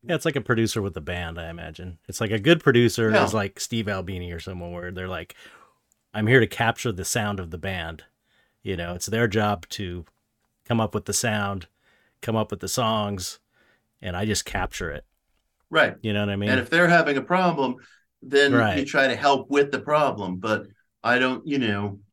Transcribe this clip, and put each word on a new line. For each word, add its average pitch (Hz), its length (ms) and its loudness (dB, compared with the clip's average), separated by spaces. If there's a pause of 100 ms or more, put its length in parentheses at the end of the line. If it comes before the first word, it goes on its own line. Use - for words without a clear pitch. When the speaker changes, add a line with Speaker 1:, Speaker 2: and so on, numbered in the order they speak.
Speaker 1:
Yeah, 170 80 0
it's 151 100 -2
like 156 100 0
a 131 60 0
producer 113 400 2
with 98 160 -4
a 85 40 -8
band, 85 380 -6
I 82 100 -10
imagine. 82 480 -14 (120)
It's - 120 -10
like 107 100 -2
a 113 80 0
good 160 220 6
producer 120 480 6
Speaker 2:
Yeah. 147 140 4
Speaker 1:
is 107 100 0
like 101 260 -4
Steve 113 280 -4
Albini 92 440 -6
or 85 80 -10
someone 87 340 -10
where 87 180 -10
they're 92 160 -8
like, 87 280 -10 (800)
"I'm 107 140 -2
here 127 140 8
to 107 60 4
capture 117 440 -2
the 92 140 -6
sound 104 340 -2
of 87 120 -8
the 87 60 -12
band." 82 460 -8 (580)
You 95 140 -4
know, 85 200 -6
it's 90 120 -8
their 113 200 0
job 104 420 -2
to 87 360 -10 (600)
come 117 160 0
up 107 120 -2
with 104 120 -4
the 101 80 -4
sound, 101 540 -2 (540)
come 110 140 -2
up 110 160 0
with 101 80 -8
the 98 80 -8
songs, 104 720 -2 (600)
and 87 160 -6
I 104 80 -2
just 107 200 -2
capture 92 460 -6
it. 73 140 -12 (680)
Speaker 2:
Right. 143 260 4
Speaker 1:
You 110 120 -2
know 104 80 2
what 101 80 0
I 98 80 -2
mean? 104 120 -2
Speaker 2:
And 127 100 4
if 120 100 -6
they're 170 180 4
having 156 300 4
a 131 40 -2
problem, 165 540 0 (460)
then 139 320 4
you 120 40 6
Speaker 1:
Right. 110 300 2
Speaker 2:
try 135 200 2
to 120 80 0
help 139 340 2
with 143 220 4
the 135 80 -4
problem. 120 580 0
But 107 300 -2 (360)
I 123 160 4
don't, 127 260 0
you 143 140 -2
know 101 400 -2 (140)